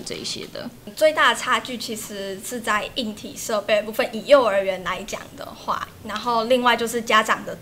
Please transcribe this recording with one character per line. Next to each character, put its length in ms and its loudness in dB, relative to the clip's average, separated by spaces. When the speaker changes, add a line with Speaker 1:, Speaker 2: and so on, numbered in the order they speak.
Speaker 1:
这 120 -8
一 80 -10
些 280 -8
的。 160 -8
Speaker 2:
最 160 6
大 200 4
的 60 0
差 220 0
距 180 -8
其 160 -6
实 500 -8
是 140 -6
在 380 0
硬 180 -4
体 220 -14
设 240 -2
备 220 4
部 100 -6
分， 180 0
以 160 -8
幼 180 8
儿 200 2
园 180 -2
来 220 -4
讲 160 -10
的 100 -12
话， 400 -4
然 80 -6
后 300 0
另 160 4
外 140 6
就 120 -2
是 140 -2
家 200 4
长 240 0
的 160 -8